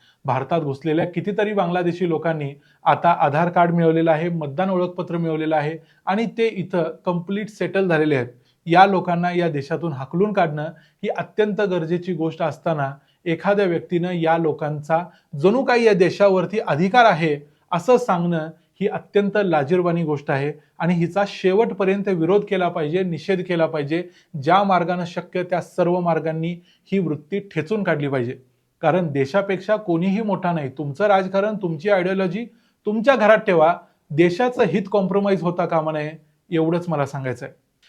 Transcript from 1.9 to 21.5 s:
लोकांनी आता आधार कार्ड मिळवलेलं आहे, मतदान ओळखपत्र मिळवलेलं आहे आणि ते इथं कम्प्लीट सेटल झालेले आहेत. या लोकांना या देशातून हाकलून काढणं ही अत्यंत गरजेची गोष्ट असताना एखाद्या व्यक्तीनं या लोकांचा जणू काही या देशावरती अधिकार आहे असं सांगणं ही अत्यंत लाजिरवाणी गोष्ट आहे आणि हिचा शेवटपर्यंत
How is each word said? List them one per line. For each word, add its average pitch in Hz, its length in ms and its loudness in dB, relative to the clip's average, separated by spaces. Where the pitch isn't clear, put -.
लोकांनी 151 440 -2
आता 165 340 2
आधार 156 300 2
कार्ड 170 240 2
मिळवलेलं 165 380 4
आहे, 160 180 0
मतदान 160 400 -4
ओळखपत्र 180 480 -4
मिळवलेलं 160 380 -2
आहे 151 220 -2
आणि 208 200 -2
ते 226 100 2
इथं 175 440 -2
कम्प्लीट 190 440 -4
सेटल 190 380 -2
झालेले 156 280 2
आहेत. 123 120 -2
या 175 180 8
लोकांना 175 460 0
या 175 180 0
देशातून 151 440 -6
हाकलून 175 400 -2
काढणं 160 380 -2
ही 208 60 -4
अत्यंत 214 520 -2
गरजेची 180 540 -2
गोष्ट 160 280 -4
असताना 147 480 -4
एखाद्या 196 400 0
व्यक्तीनं 175 460 -2
या 165 260 0
लोकांचा 156 680 -2
जणू 214 240 4
काही 240 220 4
या 214 100 8
देशावरती 190 680 2
अधिकार 190 440 4
आहे 160 320 4
असं 175 260 4
सांगणं 175 520 0
ही 196 60 0
अत्यंत 202 500 -2
लाजिरवाणी 170 680 0
गोष्ट 147 280 -4
आहे 139 200 -2
आणि 175 140 2
हिचा 175 360 0
शेवटपर्यंत 196 800 0